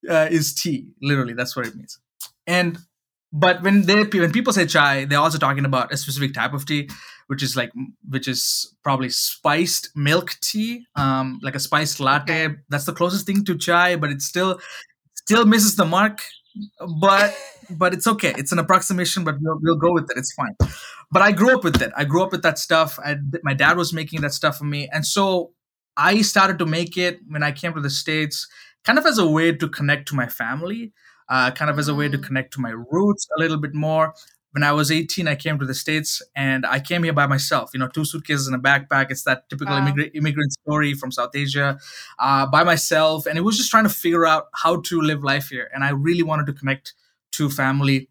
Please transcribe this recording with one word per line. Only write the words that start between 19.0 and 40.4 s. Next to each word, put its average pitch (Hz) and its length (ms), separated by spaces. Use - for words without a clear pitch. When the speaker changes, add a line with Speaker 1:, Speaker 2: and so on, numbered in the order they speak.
Speaker 1:
but 156 160
we'll, 156 200
we'll 165 160
go 165 160
with 165 180
it. - 60
It's 135 180
fine. 113 200
But 165 120
I 208 100
grew 220 220
up 254 100
with 151 180
it. 110 140
I 143 80
grew 151 180
up 185 100
with 180 100
that 156 160
stuff. 160 460
I, 147 120
my 139 120
dad 143 220
was 170 160
making 160 300
that 143 100
stuff 147 240
for 147 80
me. 147 280
And 151 120
so 190 480
I 190 260
started 190 380
to 170 60
make 170 300
it 180 220
when 151 140
I 147 100
came 165 220
to 156 60
the 143 100
States, 156 580
kind 247 140
of 311 80
as 254 120
a 185 100
way 160 240
to 160 160
connect 147 400
to 143 60
my 123 120
family, 147 680
uh, 127 220
kind 151 200
of 143 80
as 143 100
a 147 60
way 147 140
to 143 100
Speaker 2:
Mm. 139 60
Speaker 1:
connect 135 300
to 135 60
my 117 100
roots 170 560
a 156 40
little 165 180
bit 147 160
more. 156 400
When 143 100
I 147 100
was 147 180
eighteen, 160 380
I 147 60
came 151 240
to 139 80
the 131 80
States 156 480
and 135 300
I 135 160
came 175 220
here 165 100
by 143 140
myself, 139 480
you 131 60
know, 127 80
two 156 180
suitcases 147 400
and 131 100
a - 20
backpack. 139 520
It's 131 140
that 131 260
typical 143 240
Speaker 2:
Wow. 139 120
Speaker 1:
immigra-, 143 280
immigrant 147 380